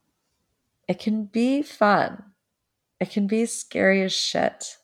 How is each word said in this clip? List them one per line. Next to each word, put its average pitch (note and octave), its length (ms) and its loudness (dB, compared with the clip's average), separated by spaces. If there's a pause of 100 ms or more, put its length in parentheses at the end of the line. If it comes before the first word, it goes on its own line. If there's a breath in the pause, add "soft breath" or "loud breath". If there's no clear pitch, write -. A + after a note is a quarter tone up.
(880)
It F3+ 140 -4
can G#3+ 240 -2
be B3 380 0
fun. - 600 0 (800)
It F#3 100 -4
can G3+ 160 0
be A3 200 0
scary G3 560 0
as F#3 100 -2
shit. - 720 -2